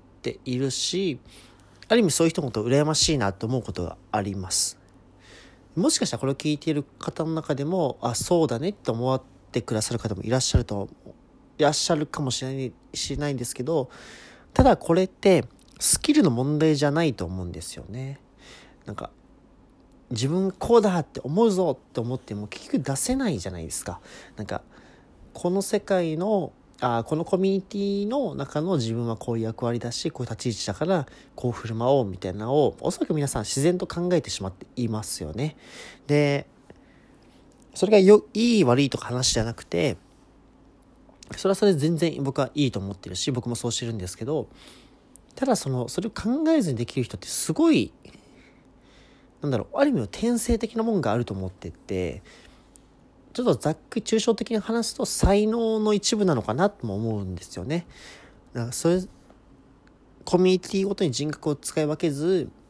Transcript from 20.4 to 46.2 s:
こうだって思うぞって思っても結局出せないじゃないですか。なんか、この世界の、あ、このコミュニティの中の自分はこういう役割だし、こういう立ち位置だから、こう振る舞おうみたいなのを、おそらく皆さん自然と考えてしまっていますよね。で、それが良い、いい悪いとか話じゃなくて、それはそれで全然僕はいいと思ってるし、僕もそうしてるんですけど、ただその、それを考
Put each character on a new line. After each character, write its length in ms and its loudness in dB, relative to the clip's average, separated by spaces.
こ 280 4
う 20 6
だ 180 4
っ 60 -2
て 180 -12
思 180 2
う 100 6
ぞ 280 0
っ 140 -20
て 80 -4
思 140 -4
っ 40 -6
て 160 -10
も 120 -8
結 180 -16
局 180 -2
出 140 -2
せ 180 -2
な 140 -2
い 100 -2
じ 80 -8
ゃ 60 -8
な 80 -10
い 20 -10
で 80 -10
す 140 -8
か。 160 -10
な 80 -10
ん 20 -12
か、 160 -6
こ 160 -4
の 120 0
世 180 -2
界 380 -2
の、 340 0
あ、 240 0
こ 100 -4
の 80 -2
コ 140 -2
ミ 140 2
ュ 20 0
ニ 80 -2
テ 160 -12
ィ 300 -2
の 280 -2
中 240 -6
の 160 0
自 180 -2
分 140 -4
は 80 -2
こ 180 -6
う 40 -2
い 40 -2
う 40 -2
役 180 -6
割 160 0
だ 140 -6
し、 180 -6
こ 120 -8
う 20 -6
い 20 -6
う 20 -8
立 220 -4
ち 20 -2
位 60 -10
置 80 -8
だ 60 -4
か 100 -6
ら、 240 0
こ 140 -4
う 40 -2
振 160 -10
る 60 -6
舞 140 2
お 120 6
う 40 0
み 120 -8
た 100 -8
い 60 -4
な 140 -8
の 80 0
を、 260 4
お 100 -2
そ 80 -6
ら 80 -4
く 60 0
皆 160 0
さ 100 -4
ん 40 -4
自 180 -4
然 160 2
と 100 -6
考 240 -4
え 100 4
て 80 -6
し 140 -8
ま 60 -6
っ 20 -8
て 140 -16
い 140 -2
ま 140 -4
す 200 -8
よ 80 -8
ね。 240 -6
で、 380 2
そ 120 -2
れ 80 4
が 60 12
良 340 10
い、 240 4
い 20 8
い 60 8
悪 160 6
い 80 2
と 80 -4
か 80 -10
話 280 -2
じ 60 0
ゃ 60 2
な 80 -4
く 120 -18
て、 300 0
そ 100 -2
れ 40 4
は 40 2
そ 100 2
れ 60 8
で 80 4
全 160 2
然 260 0
僕 200 -2
は 120 -2
い 140 2
い 40 -2
と 80 -4
思 120 -6
っ 60 -12
て 120 -16
る 60 -10
し、 160 -4
僕 160 -4
も 80 -4
そ 140 -4
う 20 -4
し 80 -4
て 60 -6
る 80 -4
ん 40 -6
で 80 -8
す 120 -12
け 80 -10
ど、 240 -4
た 100 -6
だ 100 4
そ 140 -2
の、 180 0
そ 140 -6
れ 60 -2
を 40 -8
考 380 -2